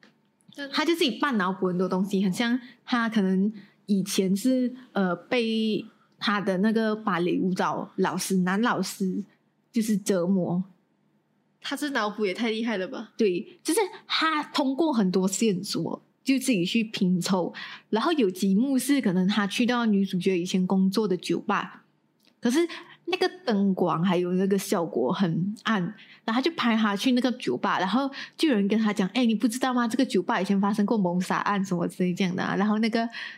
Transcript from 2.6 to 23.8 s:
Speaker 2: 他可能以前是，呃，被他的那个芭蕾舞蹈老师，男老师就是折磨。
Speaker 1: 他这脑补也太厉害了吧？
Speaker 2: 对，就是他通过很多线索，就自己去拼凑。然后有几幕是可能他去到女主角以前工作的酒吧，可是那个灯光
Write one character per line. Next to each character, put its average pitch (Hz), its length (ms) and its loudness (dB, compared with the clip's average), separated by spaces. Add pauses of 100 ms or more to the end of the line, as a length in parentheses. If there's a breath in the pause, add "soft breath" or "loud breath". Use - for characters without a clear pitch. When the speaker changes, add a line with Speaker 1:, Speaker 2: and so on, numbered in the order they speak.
Speaker 2:
他 233 240 0
可 220 120 0
能 190 320 2 (340 loud breath)
以 196 180 0
前 190 320 0
是， 254 360 0 (200 loud breath)
呃， 185 240 0
被 220 680 -2 (360)
他 208 200 0
的 185 180 0
那 214 120 2
个 220 240 0
芭 214 240 -2
蕾 175 220 0
舞 185 120 0
蹈 175 440 -2
老 175 200 0
师， 190 200 -2
男 185 260 0
老 180 180 0
师 190 440 -4 (480 soft breath)
就 226 100 0
是 214 140 0
折 190 280 0
磨。 180 380 0 (1000)
Speaker 1:
他 - 140 -8
这 285 140 -4
脑 226 180 0
补 208 160 -4
也 185 80 0
太 220 180 -2
厉 220 140 -2
害 220 140 -2
了 185 100 -4
吧？ - 300 -12
Speaker 2:
对， 190 280 0 (160 loud breath)
就 311 120 -2
是 427 60 2 (260 loud breath)
他 311 380 0
通 269 300 -2
过 320 160 2
很 220 200 2
多 185 180 2
线 190 340 0
索， - 400 -6 (220)
就 262 140 2
自 262 120 -2
己 180 140 2
去 226 180 0
拼 185 380 0
凑。 180 320 0 (380 loud breath)
然 220 120 0
后 311 100 0
有 240 180 2
几 190 240 0
幕 262 240 2
是 277 200 0
可 214 140 2
能 185 160 2
他 202 180 0
去 226 200 -2
到 240 180 0
女 202 180 4
主 190 160 -2
角 185 200 0
以 170 80 -2
前 185 200 0
工 190 240 2
作 220 160 0
的 185 80 0
酒 175 240 -2
吧， - 460 -6 (560)
可 233 100 0
是 330 160 2 (380 loud breath)
那 349 140 -4
个 359 120 0 (140)
灯 196 300 2
光 165 280 0